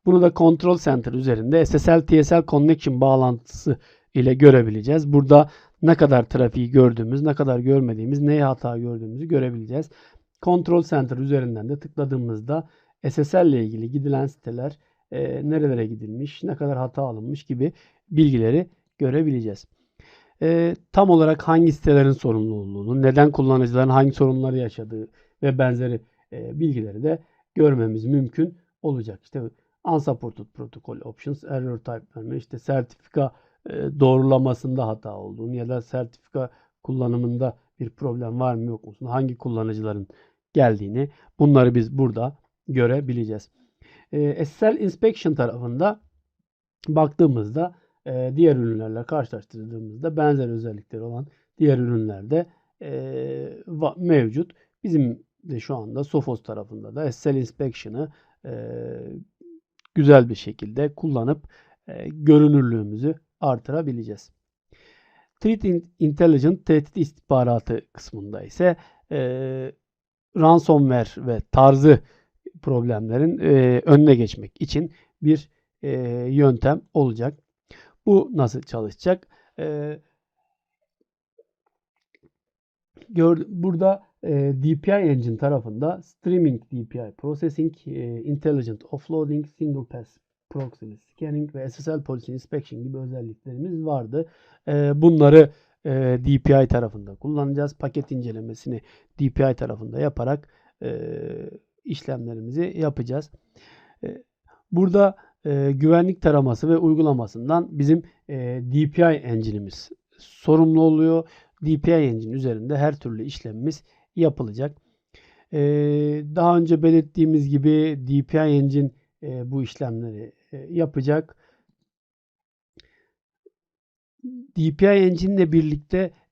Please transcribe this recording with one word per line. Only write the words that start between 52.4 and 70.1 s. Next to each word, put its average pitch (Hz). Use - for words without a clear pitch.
e, 147
va-, 160
mevcut. 143
Bizim 147
de 139
şu 135
anda 113
Sophos 135
tarafında 107
da 143
S -
S 143
L -
Inspection'ı, 127
e, -
güzel 139
bir 110
şekilde 117
kullanıp, 143
e, -
görünürlüğümüzü 147
artırabileceğiz. 123
Threat 214
in-, 175
Intelligence 151
tehdit 151
istihbaratı 123
kısmında 101
ise, 175
e, 147